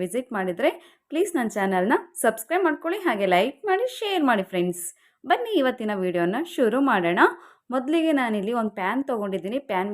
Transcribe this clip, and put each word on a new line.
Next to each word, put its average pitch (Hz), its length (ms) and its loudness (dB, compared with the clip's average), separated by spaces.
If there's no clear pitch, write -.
ವಿಸಿಟ್ 202 340 -4
ಮಾಡಿದರೆ 190 340 0
ಪ್ಲೀಸ್ 349 280 -2
ನನ್ನ 226 180 -2
ಚಾನಲ್ನ 196 400 2
ಸಬ್ಸ್ಕ್ರೈಬ್ 285 440 0
ಮಾಡ್ಕೊಳ್ಳಿ, 330 400 -2
ಹಾಗೆ 208 280 0
ಲೈಕ್ 208 240 2
ಮಾಡಿ, 381 140 2
ಶೇರ್ 392 320 0
ಮಾಡಿ 208 240 2
ಫ್ರೆಂಡ್ಸ್. 180 320 -2
ಬನ್ನಿ 453 220 0
ಇವತ್ತಿನ 240 420 -2
ವಿಡಿಯೋನ 175 360 0
ಶುರು 247 260 2
ಮಾಡೋಣ. 180 300 2
ಮೊದಲಿಗೆ 302 460 2
ನಾನಿಲ್ಲಿ 214 400 -2
ಒಂದು 214 180 -2
ಪ್ಯಾನ್ 202 320 -2
ತೊಗೊಂಡಿದ್ದೀನಿ. 202 500 -4
ಪ್ಯಾನ್ 190 220 0